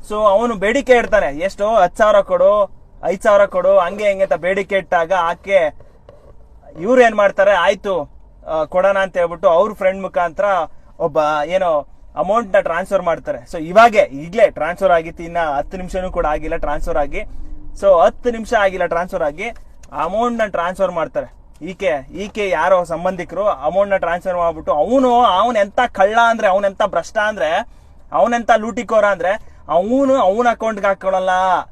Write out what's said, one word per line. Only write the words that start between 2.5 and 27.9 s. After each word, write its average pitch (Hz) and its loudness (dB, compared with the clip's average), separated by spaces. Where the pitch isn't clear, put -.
ಐದು 180 -4
ಸಾವಿರ 202 4
ಕೊಡು, 196 2
ಹಂಗೆ 196 0
ಹಿಂಗೆ 190 0
ಅಂತ 190 0
ಬೇಡಿಕೆ 190 -2
ಇಟ್ಟಾಗ 180 0
ಆಕೆ, 170 0
ಇವ್ರು 240 2
ಏನ್ 233 4
ಮಾಡ್ತಾರೆ, 202 2
ಆಯ್ತು, 190 -2
ಆ, 156 -4
ಕೊಡೋಣ 190 0
ಅಂತ 190 -4
ಹೇಳ್ಬಿಟ್ಟು 175 -2
ಅವ್ರ 185 2
ಫ್ರೆಂಡ್ 190 -2
ಮುಖಾಂತರ 175 -4
ಒಬ್ಬ 156 -2
ಏನೋ 170 -2
ಅಮೌಂಟ್ 190 -2
ನ 202 6
ಟ್ರಾನ್ಸ್‌ಫರ್ 175 -4
ಮಾಡ್ತಾರೆ. 156 -4
So 120 -12
ಇವಾಗೆ, 208 4
ಈಗ್ಲೇ 175 0
ಟ್ರಾನ್ಸ್‌ಫರ್ 175 -2
ಆಗಿತ್ತು, 165 -2
ಇನ್ನ 170 -8
ಹತ್ತು 147 -4
ನಿಮಿಷನೂ 185 -8
ಕೂಡ 175 -4
ಆಗಿಲ್ಲ 156 -4
ಟ್ರಾನ್ಸ್‌ಫರ್ 151 -4
ಆಗಿ. 147 -2
So 185 6
ಹತ್ತು - 0
ನಿಮಿಷ 226 -6
ಆಗಿಲ್ಲ 190 0
ಟ್ರಾನ್ಸ್‌ಫರ್ 175 -4
ಆಗಿ, 156 -4
ಅಮೌಂಟ್ 208 -2
ನ 220 0
ಟ್ರಾನ್ಸ್‌ಫರ್ 180 -2
ಮಾಡ್ತಾರೆ. 156 -6
ಈಕೆ, 165 -4
ಈಕೆ 202 -6
ಯಾರೋ 175 2
ಸಂಬಂಧಿಕರು 175 -6
ಅಮೌಂಟ್ 180 -2
ನ 196 2
ಟ್ರಾನ್ಸ್‌ಫರ್ 175 -4
ಮಾಡ್ಬಿಟ್ಟು, 170 -2
ಅವನು, 240 2
ಅವನ್ 226 2
ಎಂತ 202 0
ಕಳ್ಳ 202 2
ಅಂದ್ರೆ, 220 2
ಅವನ್ 190 2
ಎಂತ 196 -2
ಭ್ರಷ್ಟ 180 -4
ಅಂದ್ರೆ, 202 -2